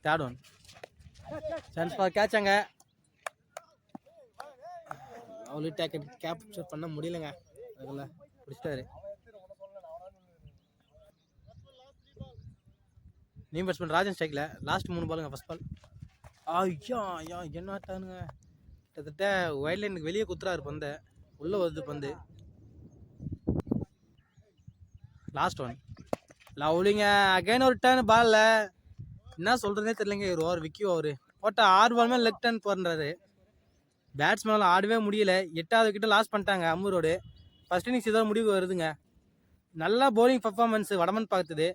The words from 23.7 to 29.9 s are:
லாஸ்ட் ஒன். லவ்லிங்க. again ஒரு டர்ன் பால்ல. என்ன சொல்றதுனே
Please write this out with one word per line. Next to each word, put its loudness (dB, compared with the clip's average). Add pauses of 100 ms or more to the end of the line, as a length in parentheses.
லாஸ்ட் -2
ஒன். -10 (880)
லவ்லிங்க. 2 (360)
again 2
ஒரு 4 (100)
டர்ன் 4
பால்ல. 6 (1000)
என்ன 2
சொல்றதுனே -2